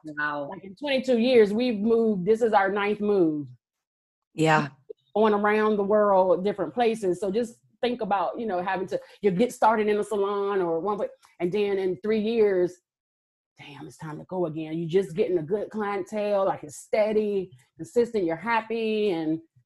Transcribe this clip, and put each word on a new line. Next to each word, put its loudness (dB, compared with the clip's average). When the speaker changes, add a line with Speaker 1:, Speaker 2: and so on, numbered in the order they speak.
Speaker 1:
Wow. -6
Speaker 2:
Like, -14
in -16
twenty-two 0
years, 6
we've 0
moved. 2
This 2
is 2
our 4
ninth -2
move. 0
Speaker 3:
Yeah. 2
Speaker 2:
Going 4
around 2
the 0
world, 4
different -4
places. 0
So -2
just -4
think -4
about, -2
you -6
know, -2
having -4
to, -4
you 2
get 2
started 2
in 2
a -2
salon -2
or -2
one -2
place, -6
and -2
then 0
in -2
three 0
years, 2
damn, -18
it's -20
time -12
to -16
go -4
again. -6
You -4
just 0
getting 0
a -6
good -4
clientele, -2
like, -2
it's -16
steady, 0
consistent, 0
you're -2
happy, -2
and -2